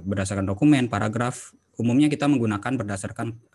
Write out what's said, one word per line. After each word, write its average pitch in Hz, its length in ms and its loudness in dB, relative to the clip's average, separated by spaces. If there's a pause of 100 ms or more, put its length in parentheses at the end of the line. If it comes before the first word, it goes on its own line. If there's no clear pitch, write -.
berdasarkan 98 400 -2
dokumen, 120 480 2
paragraf. 110 640 -2 (240)
Umumnya 127 320 4
kita 147 160 0
menggunakan 117 480 0
berdasarkan, 113 640 -6 (160)